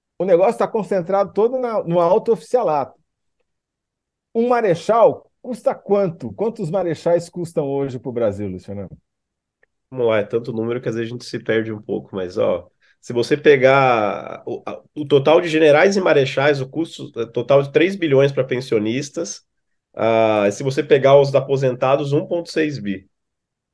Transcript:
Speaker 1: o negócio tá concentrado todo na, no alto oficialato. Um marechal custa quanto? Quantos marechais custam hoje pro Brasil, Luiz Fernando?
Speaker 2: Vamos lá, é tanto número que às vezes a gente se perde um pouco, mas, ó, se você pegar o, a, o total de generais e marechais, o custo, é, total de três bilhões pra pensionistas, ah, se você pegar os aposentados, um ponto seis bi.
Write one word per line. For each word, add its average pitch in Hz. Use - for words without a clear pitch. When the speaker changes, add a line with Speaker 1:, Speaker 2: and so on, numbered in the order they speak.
Speaker 1:
o 175
negócio 190
tá 202
concentrado 196
todo 240
na, 233
no 170
alto 185
oficialato. 170
Um 233
marechal 214
custa 247
quanto? 170
Quantos 214
marechais 170
custam 170
hoje 139
pro 131
Brasil, 104
Luiz 92
Fernando? 98
Speaker 2:
Vamos 123
lá, 110
é 131
tanto 123
número 117
que 131
às 110
vezes 113
a 117
gente 120
se 120
perde 113
um 107
pouco, -
mas, 92
ó, 101
se -
você 135
pegar 131
o, 117
a, -
o 147
total 147
de 175
generais 160
e 202
marechais, 143
o 131
custo, 151
é, 113
total 139
de 139
três 180
bilhões 139
pra 135
pensionistas, 127
ah, 110
se 104
você 139
pegar 139
os 139
aposentados, 135
um 156
ponto 170
seis 151
bi. 101